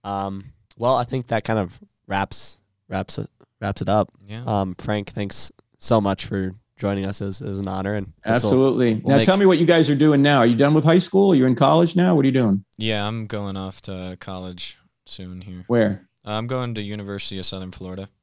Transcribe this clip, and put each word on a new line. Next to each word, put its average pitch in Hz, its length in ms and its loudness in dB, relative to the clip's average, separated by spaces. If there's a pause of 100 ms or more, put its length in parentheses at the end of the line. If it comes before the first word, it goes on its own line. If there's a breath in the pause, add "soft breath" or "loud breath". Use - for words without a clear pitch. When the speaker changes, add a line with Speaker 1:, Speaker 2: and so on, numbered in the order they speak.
Speaker 1:
Um, 98 460 -6 (240)
well, 123 200 0
I 123 80 -2
think 127 240 -6
that 110 160 -2
kind 110 140 0
of 90 220 -6 (260)
wraps, - 520 -6 (320)
wraps 95 260 -6
it, - 140 -10 (320)
wraps 98 180 -6
it 92 80 -4
up. 104 240 0 (160)
Speaker 2:
Yeah. 113 160 -14
Speaker 1:
Um, 98 300 -2
Frank, 104 380 -4
thanks - 380 -6 (280)
so 113 200 2
much 98 280 0
for 95 280 -4 (220)
joining 98 300 -4
us. 95 160 -8
It - 20 -6
was, 98 160 -8
it - 80 -10
was 98 120 -6
an 98 80 -6
honor. 95 260 -4
And 101 140 -6 (140)
this 117 200 0
will, 107 80 0
Speaker 3:
Absolutely. 123 460 4
Speaker 1:
we'll 131 160 0
Speaker 3:
Now, 139 40 6
Speaker 1:
make 113 80 4
Speaker 3:
tell 190 140 4
me 202 80 4
what 180 100 6
you 165 80 4
guys 160 240 4
are 147 60 2
doing 147 260 4
now. 143 200 4
Are 113 60 6
you 117 100 4
done 143 180 4
with 156 100 4
high 165 140 6
school? 196 340 4
Are - 20 6
you 131 120 4
in 127 80 4
college 165 420 4
now? 180 180 4
What 139 100 4
are 135 40 4
you 131 40 2
doing? 107 340 2 (100)
Speaker 2:
Yeah, 107 300 -2
I'm 110 200 -6
going 101 300 -8
off 95 260 -10
to 92 380 -12
college 92 560 -12 (300)
soon 90 340 -14
here. 90 280 -16
Speaker 3:
Where? 107 380 0 (160)
Speaker 2:
I'm 110 260 -6
going 123 260 -6
to 107 80 -8
University 101 560 -10
of 92 80 -8
Southern 95 260 -10
Florida. 92 380 -14 (120)